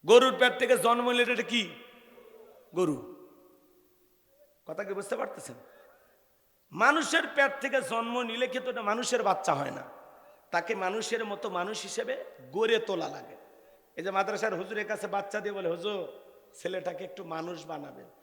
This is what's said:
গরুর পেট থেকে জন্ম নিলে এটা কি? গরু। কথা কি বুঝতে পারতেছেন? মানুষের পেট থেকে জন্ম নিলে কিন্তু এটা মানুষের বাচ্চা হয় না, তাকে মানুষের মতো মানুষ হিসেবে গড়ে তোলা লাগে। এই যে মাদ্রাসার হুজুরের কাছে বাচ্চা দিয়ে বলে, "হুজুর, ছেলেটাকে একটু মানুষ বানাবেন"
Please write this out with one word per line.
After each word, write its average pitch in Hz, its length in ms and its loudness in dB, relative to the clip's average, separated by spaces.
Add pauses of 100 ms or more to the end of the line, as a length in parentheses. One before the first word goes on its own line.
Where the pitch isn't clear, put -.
গরুর 247 320 10
পেট 247 200 4
থেকে 247 180 6
জন্ম 240 340 4
নিলে 240 220 2
এটা 233 100 0
কি? 196 280 -2 (1040)
গরু। 156 400 -2 (1500)
কথা 160 180 -8
কি 196 100 -8
বুঝতে 202 220 -4
পারতেছেন? - 380 -8 (1200)
মানুষের 294 500 4 (120)
পেট 277 260 2
থেকে 262 200 0
জন্ম 240 420 -2
নিলে 233 240 -2
কিন্তু 254 240 -4
এটা 226 120 -6
মানুষের 233 400 0
বাচ্চা 185 320 2
হয় 139 160 -2
না, - 120 -10 (680)
তাকে 175 240 0
মানুষের 214 500 -2
মতো 202 260 -6
মানুষ 185 320 -4
হিসেবে - 420 -6 (280)
গড়ে 220 260 2
তোলা 185 300 -2
লাগে। - 280 -12 (600)
এই 160 80 -10
যে 196 60 -2
মাদ্রাসার 196 440 0
হুজুরের 208 320 -4
কাছে 202 200 -4
বাচ্চা 202 340 -4
দিয়ে 202 140 -6
বলে, 185 140 -2
"হুজুর, 180 400 -4 (540)
ছেলেটাকে 180 420 -6
একটু 185 200 -12
মানুষ 165 420 -8
বানাবেন" 147 400 -12 (160)